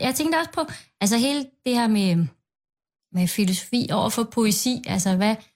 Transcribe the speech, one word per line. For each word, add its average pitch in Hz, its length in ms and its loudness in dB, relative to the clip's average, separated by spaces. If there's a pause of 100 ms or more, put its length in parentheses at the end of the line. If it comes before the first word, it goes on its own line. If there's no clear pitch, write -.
jeg 254 140 -2
tænkte 311 220 0
også 330 140 -4
på, 339 100 -4 (400)
altså, 202 160 4
hele 277 220 2 (260)
det 254 80 0
her 240 140 2
med, 190 380 2 (880)
med 180 140 0
filosofi 190 640 0
over 214 180 0
for 233 140 -2
poesi. 226 640 0
Altså, 185 280 0
hvad, 208 200 2 (200)